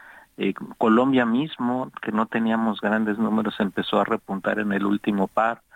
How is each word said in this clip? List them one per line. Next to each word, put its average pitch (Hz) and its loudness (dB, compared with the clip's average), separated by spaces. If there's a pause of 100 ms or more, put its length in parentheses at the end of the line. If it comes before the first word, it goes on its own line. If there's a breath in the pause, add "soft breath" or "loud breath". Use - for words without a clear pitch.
(360 loud breath)
eh, 98 -2 (240)
Colombia 123 4
mismo, 127 -2 (100)
que 113 -4
no 107 2
teníamos 113 0
grandes 107 0
números, 107 0
empezó 101 0
a - 2
repuntar 104 -4
en 104 -2
el 98 -2
último 101 0
par, 113 -2 (140 loud breath)